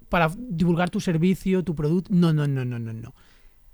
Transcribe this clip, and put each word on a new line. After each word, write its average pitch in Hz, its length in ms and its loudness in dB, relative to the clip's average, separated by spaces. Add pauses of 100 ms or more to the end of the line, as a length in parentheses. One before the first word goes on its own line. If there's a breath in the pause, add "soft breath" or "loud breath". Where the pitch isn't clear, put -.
para 165 280 2
divulgar 175 540 0
tu 208 100 -4
servicio, 185 640 0
tu 156 140 -4
producto, 160 360 -2
no, 175 200 4
no, 147 160 0
no, 131 160 -2
no, 120 160 -6
no, 113 120 -8
no. 113 220 -14 (600 soft breath)